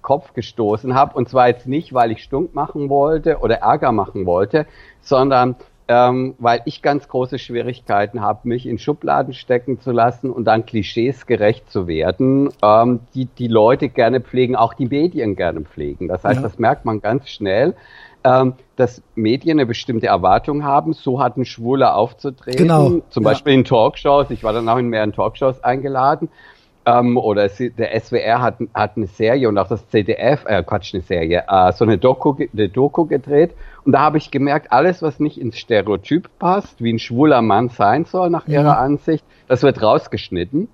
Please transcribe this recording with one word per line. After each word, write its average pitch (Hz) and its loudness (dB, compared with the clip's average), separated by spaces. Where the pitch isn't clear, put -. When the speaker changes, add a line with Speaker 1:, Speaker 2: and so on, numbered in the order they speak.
Speaker 1:
Kopf - -4
gestoßen 117 -4
habe. 143 0
Und 127 -4
zwar 127 4
jetzt 120 -2
nicht, 135 -6
weil 117 0
ich 113 -10
stunk 151 -6
machen 143 -6
wollte 151 0
oder 113 -2
Ärger 131 0
machen 98 -4
wollte, 101 0
sondern, 127 2
ähm, 127 2
weil 120 0
ich - -12
ganz 147 -2
große 127 -4
Schwierigkeiten 117 -4
habe, 104 -4
mich 123 -4
in 120 -6
Schubladen 143 -2
stecken 123 -4
zu 131 -6
lassen 120 0
und 120 -6
dann 110 2
Klischees 117 -4
gerecht 107 0
zu 92 -4
werden, 131 0
ähm, 117 4
die 131 -4
die 120 -8
Leute 113 4
gerne 123 0
pflegen, 127 -2
auch 117 0
die 131 -4
Medien 143 -2
gerne 80 -4
pflegen. 76 -10
Das 90 -6
heißt, 110 0
Speaker 2:
Ja. - -6
Speaker 1:
das 98 -10
merkt 113 0
man 107 -4
ganz 117 -4
schnell, 107 -2
ähm, 127 4
dass - -2
Medien 127 0
eine 135 2
bestimmte 113 -4
Erwartung 104 0
haben, 147 0
so 135 -4
hat 123 -2
ein 127 -2
Schwuler 120 0
aufzutreten. 127 -2
Speaker 2:
Genau. 156 4
Speaker 1:
Zum 110 -2
Speaker 2:
Ja. 107 4
Speaker 1:
Beispiel - 2
in 131 4
Talkshows, 135 2
ich 110 -10
war 110 -2
dann 117 -2
auch 117 2
in 123 -2
mehreren 107 -2
Talkshows 127 -4
eingeladen, 135 -2
ähm, 120 4
oder 104 0
sie, 117 -6
der 113 -6
S - -4
W 117 0
R 113 0
hat, 117 -2
hat 104 -4
eine 107 -4
Serie 117 0
und 104 0
auch 92 0
das 110 -6
Z 104 0
D 110 -2
F, 135 0
äh, 95 0
Quatsch, - -6
eine 92 -6
Serie, 85 -2
äh, 92 4
so 110 0
eine 107 2
Doku 131 0
ge-, 147 -6
eine 104 -2
Doku 143 0
gedreht. 147 0
Und 139 4
da 139 4
habe 151 2
ich - -6
gemerkt, 143 -2
alles, 175 2
was 151 -6
nicht 151 -4
ins 117 -8
Stereotyp 104 -2
passt, 185 -2
wie 117 0
ein 113 -2
schwuler 127 2
Mann 113 2
sein 120 2
soll, 185 -2
nach 165 -4
Speaker 2:
Mhm. 147 -2
Speaker 1:
ihrer 147 4
Ansicht, 143 -2
das - 0
wird 127 2
rausgeschnitten. 110 -2